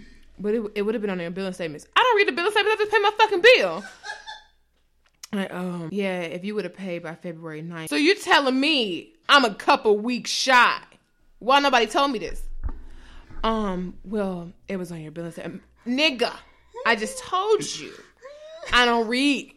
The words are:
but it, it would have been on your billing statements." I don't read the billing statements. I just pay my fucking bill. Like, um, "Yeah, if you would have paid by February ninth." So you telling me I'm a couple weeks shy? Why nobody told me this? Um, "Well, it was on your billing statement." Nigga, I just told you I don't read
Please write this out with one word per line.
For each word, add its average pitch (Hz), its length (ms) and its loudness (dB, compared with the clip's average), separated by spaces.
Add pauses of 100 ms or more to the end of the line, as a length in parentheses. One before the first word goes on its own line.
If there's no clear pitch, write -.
(380)
but 208 160 -2
it, 233 80 -2 (120)
it 208 80 -2
would 220 120 -2
have 240 80 -4
been 208 80 -2
on 180 100 -4
your 170 100 -6
billing 185 220 -6
statements." 165 340 -10 (100)
I - 60 4
don't 480 140 2
read 403 120 2
the - 40 0
billing 349 200 -2
statements. 415 280 0
I 427 40 -2
just 415 80 -4
pay 440 80 2
my 403 180 2
fucking 427 220 2
bill. 277 440 6 (1500)
Like, 196 220 -4
um, 175 380 -6
"Yeah, 190 280 -2
if 170 240 -8
you 208 100 -6
would 208 100 -4
have 208 100 -10
paid 180 280 -8
by 165 120 -10
February 165 480 -12
ninth." 165 280 -10
So 285 60 -4
you 302 200 4
telling 285 420 2
me 262 540 0 (160)
I'm 269 160 8
a 208 100 0
couple 226 440 4
weeks 226 320 -4
shy? 240 480 4 (600)
Why 262 220 4
nobody 254 260 4
told 277 260 2
me 220 60 -4
this? - 240 -6 (1000)
Um, 202 520 -2 (100)
"Well, 185 480 -6 (160)
it 196 80 -6
was 175 160 -8
on 165 80 -10
your 156 120 -14
billing 170 200 -10
statement." 165 300 -12 (240)
Nigga, 254 460 2 (540)
I 226 100 6
just 214 220 -6
told 403 440 0 (160)
you 135 140 -12 (800)
I 247 120 4
don't 233 240 2
read 254 480 0